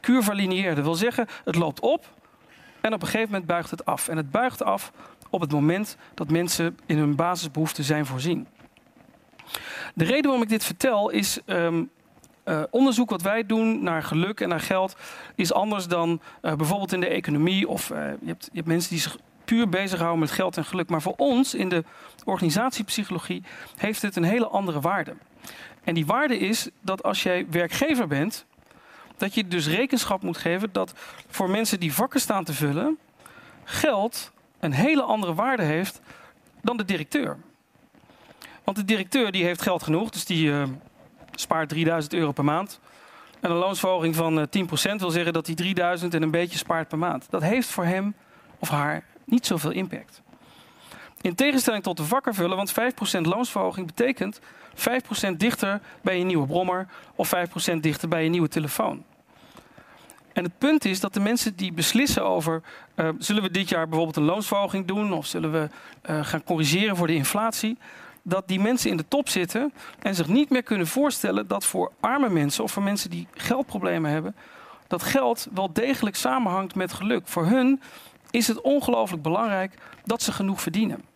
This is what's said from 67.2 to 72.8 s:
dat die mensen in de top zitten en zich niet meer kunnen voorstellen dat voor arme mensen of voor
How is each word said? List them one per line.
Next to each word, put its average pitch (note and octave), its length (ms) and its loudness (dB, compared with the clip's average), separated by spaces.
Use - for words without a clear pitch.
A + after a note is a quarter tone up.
dat F#3 260 -2
die F#3 120 0
mensen A#3 300 2
in F#3 80 0
de D#3 100 -4
top C#4+ 220 0
zitten A3 440 0
en G3 160 -2
zich E3 120 0
niet C4+ 220 4
meer B3+ 140 2
kunnen F#3 240 0
voorstellen G3+ 600 0
dat G3 180 -2
voor - 340 0
arme C4 300 2
mensen D#3 340 2
of G#3 80 -2
voor G3+ 120 -2